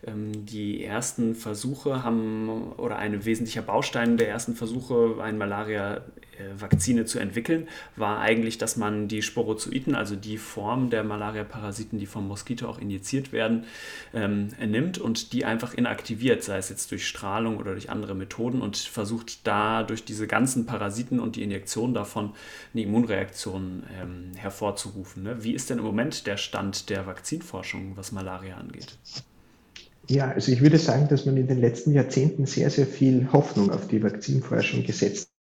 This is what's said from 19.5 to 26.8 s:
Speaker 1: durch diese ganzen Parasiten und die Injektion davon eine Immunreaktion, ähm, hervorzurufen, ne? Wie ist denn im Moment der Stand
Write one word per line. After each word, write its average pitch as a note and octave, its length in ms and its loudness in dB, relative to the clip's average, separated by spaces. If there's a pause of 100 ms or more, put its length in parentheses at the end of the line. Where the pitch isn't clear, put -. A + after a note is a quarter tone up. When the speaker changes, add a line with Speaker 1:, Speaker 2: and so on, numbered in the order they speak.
Speaker 1:
durch A2+ 220 -4
diese G#2+ 220 -4
ganzen A#2 380 4
Parasiten A2+ 540 -2
und A2 160 -2
die A2+ 80 -4
Injektion G#2+ 500 -2
davon G#2 380 -2 (420)
eine A2+ 100 0
Immunreaktion, G2 1000 0 (180)
ähm, F2+ 360 -10
hervorzurufen, G2 840 -6
ne? A#2 180 -6
Wie A2+ 120 0
ist C3+ 160 -4
denn A#2+ 100 0
im G#2 40 -2
Moment A2 440 0
der G2+ 100 -2
Stand G2 520 -4